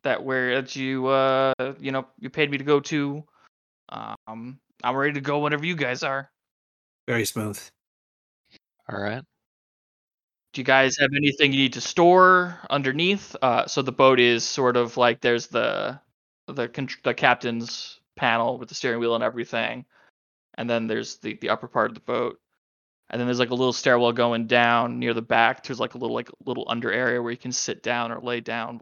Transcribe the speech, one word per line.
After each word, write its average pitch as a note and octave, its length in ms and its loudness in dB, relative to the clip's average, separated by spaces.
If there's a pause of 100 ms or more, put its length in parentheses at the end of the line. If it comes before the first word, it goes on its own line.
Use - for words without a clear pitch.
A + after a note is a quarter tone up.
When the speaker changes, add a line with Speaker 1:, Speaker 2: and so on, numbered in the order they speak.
Speaker 1:
that C3 180 0
where, B2+ 380 0
that C3 140 -12
you, C3 320 -2
uh, C3+ 460 4 (260)
you C3+ 140 -6
know, C3 140 -4 (120)
you B2+ 120 -12
paid D3+ 200 0
me C#3 80 -2
to C3+ 60 -6
go C#3+ 160 4
to. C#3+ 440 -4 (640)
Um, A2+ 680 -14 (240)
I'm B2+ 140 -2
ready C#3+ 180 -2
to C#3+ 60 -4
go C#3+ 180 -4
whenever D3 260 -2
you F3 120 -4
guys B2+ 260 -4
are." C#3 280 -6 (760)
Speaker 2:
Very A#2 180 -2
smooth. G#2+ 340 -6 (1300)
Speaker 3:
All G2+ 100 -8
right. G#2 220 -6 (1300)
Speaker 1:
Do C#3 80 -10
you B2 40 -8
guys C3+ 340 4
have C#3 160 4
anything C#3 380 4
you C3+ 60 2
need C3+ 160 2
to - 60 -6
store F3+ 760 6 (120)
underneath? C#3+ 680 0
Uh, B2 260 2
so - 160 -2
the B2+ 100 -2
boat C3 280 6
is A#2+ 240 4
sort B2 320 0
of A#2+ 200 0
like, A#2+ 240 2
there's A#2+ 260 0
the, A2+ 540 -4 (460)
the C3 220 -6
con-, C3 200 -8 (140)
the - 100 -2
captain's A#2+ 880 -2 (160)
panel A#2+ 420 0
with B2 120 -12
the - 40 -16
steering A#2+ 260 -2
wheel A#2 140 0
and A#2 100 -2
everything. A#2 600 -6 (720)
And A#2 120 -6
then A#2 180 -2
there's A2+ 320 -6
the, A2 240 -8
the C3 80 -4
upper A#2 180 -2
part A#2 220 0
of A2+ 40 -16
the - 60 -18
boat. A#2+ 400 -4 (680)
And A2+ 80 -6
then B2 80 -2
there's, B2 120 0
like, B2 120 0
a B2+ 40 -2
little B2+ 180 2
stairwell A#2+ 400 2
going A#2 340 0
down A#2+ 520 2
near A#2+ 160 -2
the A2+ 80 -4
back. A#2 400 2
There's, B2 180 -10
like, B2+ 140 -4
a B2 40 -14
little, A#2+ 160 -4
like, A#2+ 160 -6 (140)
little B2+ 240 -6
under A#2 240 -4
area B2 300 0
where A#2 80 -4
you A#2+ 80 -8
can B2+ 140 -10
sit - 300 -6
down A#2+ 300 -2
or A#2 80 -10
lay A#2+ 200 -4
down, A#2 420 -8